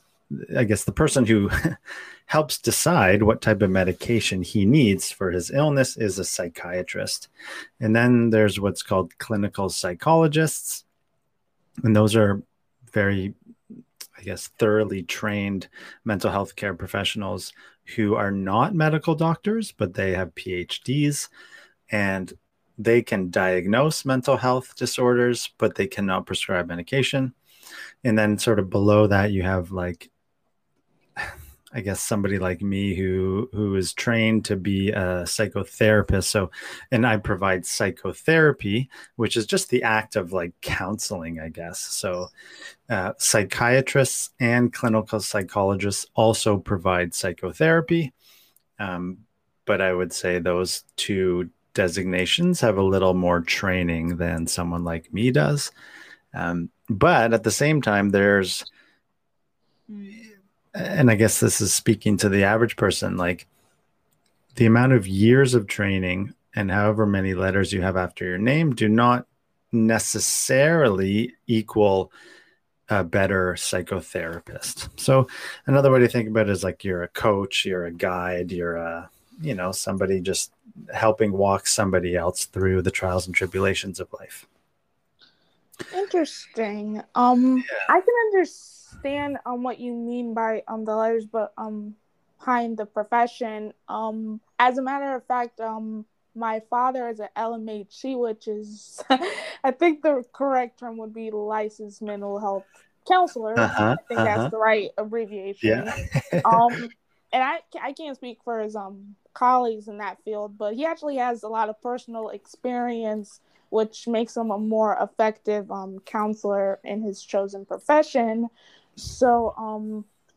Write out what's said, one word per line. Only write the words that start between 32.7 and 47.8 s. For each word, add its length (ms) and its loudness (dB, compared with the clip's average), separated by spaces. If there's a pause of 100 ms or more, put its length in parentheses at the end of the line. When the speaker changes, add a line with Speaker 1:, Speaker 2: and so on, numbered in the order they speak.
Speaker 1:
who, 560 -2
who 240 -2
is 160 -2
trained 540 2
to 100 0
be 360 0
a 340 -2
psychotherapist. 1000 2
So, 260 0 (420)
and 140 2
I 120 2
provide 480 -2
psychotherapy, 1200 0 (280)
which 180 0
is 100 0
just 240 -2
the 140 2
act 320 0
of, 160 -2
like, 300 -4
counseling, 800 -6
I 80 -10
guess. 300 -12
So, 500 -6 (600)
uh, 280 -2
psychiatrists 1200 2
and 320 2
clinical 480 0
psychologists 840 -2 (100)
also 420 4
provide 560 -2
psychotherapy. 1000 0 (680)